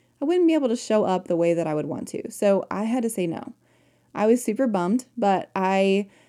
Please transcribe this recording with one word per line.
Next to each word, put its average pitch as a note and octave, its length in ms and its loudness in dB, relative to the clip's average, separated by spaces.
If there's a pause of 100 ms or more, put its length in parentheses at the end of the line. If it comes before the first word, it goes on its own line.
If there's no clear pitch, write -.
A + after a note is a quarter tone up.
(200)
I C#4+ 40 -4
wouldn't F4 220 2
be D#4+ 80 4
able C#4 140 0
to A3+ 80 0
show G#3+ 280 0
up F#3 240 -2
the F3 80 0
way E3+ 180 2
that E3 120 0
I D#3 80 -2
would D3 120 -2
want - 220 -8
to. - 220 -10
So G3 400 0
I G3 140 -4
had A#3 180 -2
to A3+ 80 -4
say F#3 160 -4
no. - 280 -8 (600)
I G#3+ 120 0
was A#3+ 160 4
super A3+ 240 0
bummed, G3+ 380 0 (120)
but G3+ 380 0
I G3 540 2 (200)